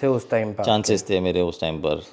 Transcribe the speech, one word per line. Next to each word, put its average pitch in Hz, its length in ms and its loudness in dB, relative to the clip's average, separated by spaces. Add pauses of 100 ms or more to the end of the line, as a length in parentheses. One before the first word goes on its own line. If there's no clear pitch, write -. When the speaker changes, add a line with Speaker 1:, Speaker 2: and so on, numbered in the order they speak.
Speaker 1:
थे 139 40 0
उस 131 240 0
टाइम 110 220 0
पर। 101 120 -6
Speaker 2:
चांसेस 107 460 2
थे 95 100 4
मेरे 90 200 2
उस 85 200 -2
टाइम 80 160 -2
पर। 78 260 -2 (100)